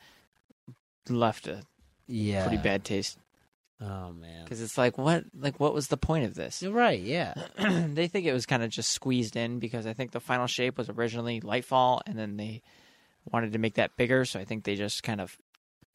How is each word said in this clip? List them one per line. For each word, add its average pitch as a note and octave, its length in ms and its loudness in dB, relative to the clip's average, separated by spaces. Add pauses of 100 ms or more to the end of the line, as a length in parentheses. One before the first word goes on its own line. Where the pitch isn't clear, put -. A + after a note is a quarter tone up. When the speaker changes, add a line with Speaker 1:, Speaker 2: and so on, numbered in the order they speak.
(1080)
Speaker 1:
left A#2 380 2
a F#2+ 140 -6 (460)
Speaker 2:
Yeah. G2+ 400 0
Speaker 1:
pretty G#2+ 160 2
bad G2 200 0
taste. G2+ 340 -2 (600)
Speaker 2:
Oh, F#2+ 340 -8
man. E2 340 -16
Speaker 1:
'Cause A2+ 140 -10
it's A2 160 -8
like, B2 200 4
what, D#3 280 2 (120)
like, C#3 220 -2
what D3 140 4
was C#3+ 140 -2
the D3 100 0
point D#3 280 2
of G2 100 -4
this? - 260 -6
Speaker 2:
You're F#3 100 -4
right, G#3+ 280 4
yeah. A#2+ 340 -2 (240)
Speaker 1:
<clears throat> F3+ 360 2
They E3 140 2
think F3+ 200 -2
it C#3 60 4
was B2 120 0
kinda A#2 220 2
just A2 240 -4
squeezed B2 440 0
in A#2 240 -2
because A2+ 280 -4
I A2+ 60 -2
think B2 180 -6
the B2 80 -6
final B2 280 0
shape B2+ 300 0
was A2+ 120 -4
originally A#2 520 -2
Lightfall, B2 640 2
and G#2+ 120 -6
then G#2 200 -4
they G#2+ 240 -8 (720)
wanted A2+ 220 0
to A2+ 60 0
make A2 160 0
that A2 220 2
bigger, B2+ 280 4
so - 140 -4
I F#2+ 60 -8
think G#2+ 180 -6
they G2+ 120 -2
just G2+ 280 -4
kind G#2+ 160 -2
of F#2 160 -6 (600)